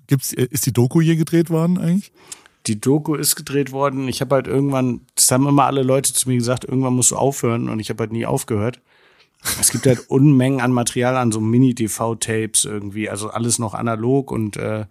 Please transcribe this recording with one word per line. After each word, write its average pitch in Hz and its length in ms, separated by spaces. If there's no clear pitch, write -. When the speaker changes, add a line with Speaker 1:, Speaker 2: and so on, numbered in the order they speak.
Speaker 1:
gibt's, - 240
äh, 127 180
ist - 160
die 113 60
Doku 123 280
je 160 160
gedreht 165 320
worden 170 300
eigentlich? 175 340
Speaker 2:
Die 107 140
Doku 151 340
ist 143 220
gedreht 139 360
worden. 135 360
Ich 120 120
hab 131 120
halt 131 140
irgendwann, 131 560
das - 160
haben 131 180
immer 143 160
alle 135 180
Leute 131 300
zu - 160
mir 127 80
gesagt, 123 280
„Irgendwann 127 300
musst 123 180
du - 40
aufhören“, 123 520
und 113 120
ich 104 100
hab 110 100
halt 113 120
nie 117 140
aufgehört. 120 540
Es - 100
gibt - 160
halt 123 140
<laughs> - 100
Unmengen 135 500
an 123 120
Material, 123 440
an 120 160
so 110 80
Mini-T-V-Tapes 113 1200
irgendwie, 104 440
also 101 220
alles 117 280
noch 113 160
analog 117 580
und, 107 240
äh, 107 340